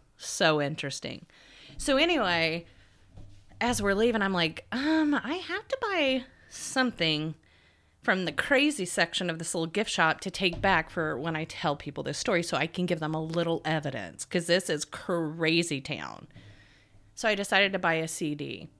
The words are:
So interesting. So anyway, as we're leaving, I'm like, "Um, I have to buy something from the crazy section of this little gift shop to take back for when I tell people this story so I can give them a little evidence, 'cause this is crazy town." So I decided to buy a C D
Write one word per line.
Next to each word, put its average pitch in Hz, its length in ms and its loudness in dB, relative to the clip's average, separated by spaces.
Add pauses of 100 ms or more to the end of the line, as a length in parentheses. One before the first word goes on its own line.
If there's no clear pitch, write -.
(160)
So 156 460 2
interesting. - 640 -6 (500)
So 269 220 2
anyway, 175 640 2 (960)
as 220 220 0
we're 202 120 2
leaving, 220 280 4
I'm 196 100 2
like, 165 400 0
"Um, 294 420 2
I 254 200 -2
have 370 340 -6
to 523 140 -2
buy 285 420 2 (240)
something 160 840 0 (680)
from 190 220 2
the 156 80 -2
crazy 285 540 2
section 175 420 -2
of 165 100 -4
this 165 160 -6
little 165 120 0
gift 202 240 -2
shop 160 300 2
to 196 100 -8
take 180 320 -2
back 180 260 4
for 156 300 -2
when 160 180 -4
I 156 80 -4
tell 151 320 -2
people 143 260 -8
this 135 140 -4
story 175 260 2
so 170 140 -2
I 143 100 2
can 180 200 -2
give 165 140 0
them 156 120 -2
a 156 100 -2
little 165 420 0
evidence, 139 600 -4
'cause 170 220 -2
this 175 240 2
is 151 160 -2
crazy 165 960 0
town." 65 440 -10 (880)
So - 140 -2
I 208 60 2
decided 196 380 2
to 190 60 0
buy 175 160 2
a 160 140 -2
C 151 260 -4
D 143 340 -8 (120)